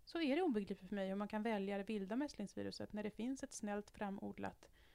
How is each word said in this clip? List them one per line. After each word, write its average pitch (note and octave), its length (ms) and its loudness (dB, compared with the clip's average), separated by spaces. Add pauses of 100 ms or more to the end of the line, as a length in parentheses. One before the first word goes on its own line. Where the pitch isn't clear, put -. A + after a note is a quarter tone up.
så - 160 -2
är C#4+ 160 4
det F4+ 60 4
obegripligt G#3 460 2
för - 60 -2
mig F#3+ 140 2
hur F#3+ 80 2
man G3+ 120 0
kan G#3+ 140 0
välja G3+ 360 2
det G3 60 -2
vilda G#3 320 0
mässlingsviruset G#3 760 -2
när G#3 100 -2
det G#3 80 0
finns B3+ 320 -2
ett C4+ 100 -6
snällt G#3 380 -2
framodlat, - 800 -4 (260)